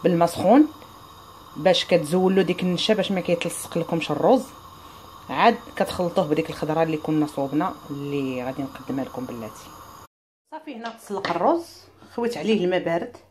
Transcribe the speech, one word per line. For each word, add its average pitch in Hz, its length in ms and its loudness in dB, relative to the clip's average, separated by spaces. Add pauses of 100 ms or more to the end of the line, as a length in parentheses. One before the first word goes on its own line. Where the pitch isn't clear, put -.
بالماء 170 240 4
سخون 254 400 6 (880)
باش 170 280 4
كتزولوا 185 580 4
ديك 180 200 0
النشا 180 320 0
باش 190 180 0
ما 185 80 0
كيتلصق - 580 -4
لكمش 165 320 -4
الرز. 175 320 4 (880)
عاد 196 260 4 (200)
كتخلطوه 180 500 0
بديك 156 240 0
الخضره 156 320 -2
اللي 160 140 0
كنا 151 300 0
صوبنا، 143 480 -2 (160)
اللي 139 540 -4
غادي 135 180 -6
نقدمها 135 420 -6
لكم 127 220 -8
بلاتي. 113 400 -12 (880)
صافي، 311 220 -14
هنا 226 120 -10
تسلق 196 420 -8
الرز، 254 340 0 (500)
خويت 233 220 -4
عليه 208 280 2
الماء 180 200 0
بارد 170 320 -4 (140)